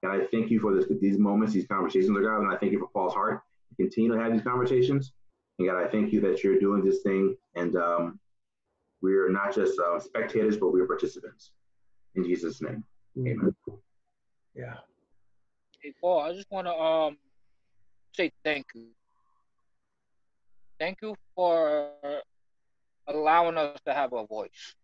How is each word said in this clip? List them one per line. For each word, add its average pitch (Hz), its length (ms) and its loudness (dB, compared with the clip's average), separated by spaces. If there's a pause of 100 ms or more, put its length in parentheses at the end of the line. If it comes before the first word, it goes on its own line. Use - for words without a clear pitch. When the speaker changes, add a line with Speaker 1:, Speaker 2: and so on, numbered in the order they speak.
Speaker 1:
God, 95 180 -2
I 95 60 -2
thank 113 240 0
you 110 80 4
for 104 160 2
this, 92 100 4 (160)
these 98 160 2
moments, 104 360 2
these 95 140 0
conversations, 95 440 0
Lord 98 140 2
God, 110 160 0
and 95 120 0
I - 40 -4
thank 101 160 -2
you 95 60 0
for 90 100 -6
Paul's 92 240 -2
heart 95 280 -2 (280)
to - 140 -20
continue 117 300 2
to 113 80 2
have 113 120 0
these 107 100 2
conversations. 127 680 2 (440)
And 92 100 0
God, 90 140 0
I 85 60 -2
thank 107 260 0
you 104 80 4
that 95 220 2
you're 95 160 6
doing 98 240 4
this 95 180 4
thing, 95 340 2 (200)
and, 87 220 -2
um, 85 420 0 (840)
we 95 140 2
are 92 140 4
not 98 260 0
just, 92 240 2
uh, 87 200 0
spectators, 107 580 -2
but 92 120 2
we 90 120 4
are - 40 4
participants. - 680 -6 (640)
In 92 80 -2
Jesus' 85 380 -4
name, - 220 -8 (340)
Speaker 2:
Mm. 123 140 -4
Speaker 1:
amen. 117 240 0 (1000)
Speaker 2:
Yeah. 120 240 -14 (1040)
Speaker 3:
Hey, 143 180 -18
Paul, 175 220 0
I 160 120 -6
just 196 180 -16
wanna, 180 260 -6
um, 160 400 0 (960)
say 175 180 -2 (120)
thank 147 320 -6
you. 117 140 -20 (1900)
Thank 180 220 -8
you 214 140 -10 (200)
for 156 560 0 (1160)
allowing 160 500 2
us 143 280 -4
to 139 80 -2
have 131 200 -4
a 113 140 -6
voice. - 560 -12